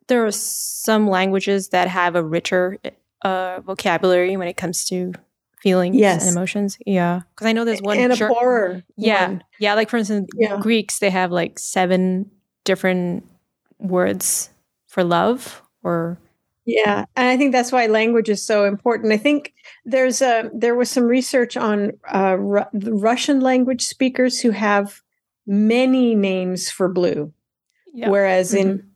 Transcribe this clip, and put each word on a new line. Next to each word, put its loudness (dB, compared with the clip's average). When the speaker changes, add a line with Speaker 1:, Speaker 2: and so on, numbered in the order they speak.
Speaker 1:
there 2
are 0
some -2
languages 0
that 2
have 0
a 0
richer, -2
uh, -4
vocabulary 0
when -4
it -10
comes -6
to -4
feelings 2
Speaker 2:
Yes. 4
Speaker 1:
and 2
emotions. -4
Yeah. 0
'Cause -6
I 2
know -2
there's -2
one 0
Speaker 2:
And 4
a 0
Speaker 1:
Ger-, 0
Speaker 2:
horror 0
Speaker 1:
Yeah. 2
Speaker 2:
one. -6
Speaker 1:
Yeah, 0
like, 0
for -2
instance, -2
Speaker 2:
Yeah. 0
Speaker 1:
Greeks, 0
they 2
have, 0
like, -4
seven 0
different -2
words -2
for 0
love -2
or -4
Speaker 2:
Yeah, 0
and 0
I 2
think 0
that's 0
why 2
language 2
is -2
so 2
important. 0
I 2
think 0
there's 0
a, 2
there 0
was 0
some 2
research 0
on, -2
uh, 2
Ru-, -2
the -4
Russian 0
language 2
speakers -2
who 2
have 0
many 2
names 0
for 0
blue, -2
Speaker 1:
Yeah. -4
Speaker 2:
whereas 2
in 2
Speaker 1:
Mm-hmm. -4